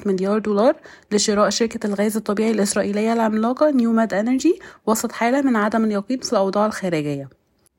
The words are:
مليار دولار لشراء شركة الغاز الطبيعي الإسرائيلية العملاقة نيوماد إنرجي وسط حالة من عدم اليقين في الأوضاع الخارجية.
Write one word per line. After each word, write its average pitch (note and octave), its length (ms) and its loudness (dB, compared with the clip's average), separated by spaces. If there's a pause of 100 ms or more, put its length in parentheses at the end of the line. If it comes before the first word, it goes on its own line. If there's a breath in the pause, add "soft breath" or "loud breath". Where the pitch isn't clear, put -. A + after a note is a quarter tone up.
مليار G3 320 0
دولار G#3+ 380 2 (360 loud breath)
لشراء G#3 380 2
شركة A3+ 360 -2
الغاز G#3 300 0
الطبيعي G#3+ 340 0
الإسرائيلية G3+ 640 0
العملاقة A3+ 580 2
نيوماد A3+ 440 2
إنرجي B3+ 440 2 (280 loud breath)
وسط A3 260 -2
حالة B3 300 0
من B3+ 140 2
عدم A3 280 0
اليقين G#3+ 360 -2
في - 120 -6
الأوضاع G3+ 340 2
الخارجية. D3 600 -4 (500)